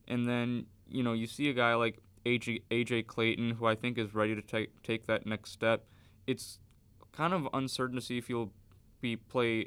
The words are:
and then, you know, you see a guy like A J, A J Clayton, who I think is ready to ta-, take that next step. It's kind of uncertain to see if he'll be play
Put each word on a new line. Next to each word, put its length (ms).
and 200
then, 380
you 120
know, 120
you 120
see 240
a 40
guy 220
like 240
A 120
J, 220
A 120
J 200
Clayton, 480
who 140
I 100
think 220
is 160
ready 220
to 60
ta-, 300
take 240
that 180
next 260
step. 340
It's 320
kind 200
of 200
uncertain 420
to 60
see 160
if 100
he'll 240
be 160
play 520